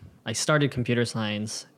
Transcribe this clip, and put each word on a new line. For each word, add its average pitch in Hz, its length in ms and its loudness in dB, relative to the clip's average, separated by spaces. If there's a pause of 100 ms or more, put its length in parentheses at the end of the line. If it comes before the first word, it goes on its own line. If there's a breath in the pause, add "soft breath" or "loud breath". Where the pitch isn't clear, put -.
(260)
I 117 60 -4
started 143 380 2
computer 120 340 2
science, 107 600 -4 (120)